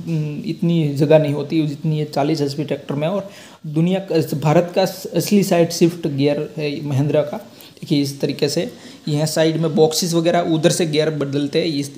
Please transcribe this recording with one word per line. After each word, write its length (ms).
इतनी 500
जगह 240
नहीं 140
होती 340
जितनी 320
ये 60
चालीस 360
एचपी 220
ट्रैक्टर 320
में। 120
और 220
दुनिया 320
का, 380
भारत 380
का 60
असली 280
साइड 260
शिफ्ट 380
गियर 500
है 280
महिंद्रा 360
का। 160
देखिए, 280
इस 200
तरीके 280
से 240
यहाँ 180
साइड 320
में 180
boxes 380
वगैरह, 260
उधर 300
से 160
gear 240
बदलते 500
हैं। 80
इस, 300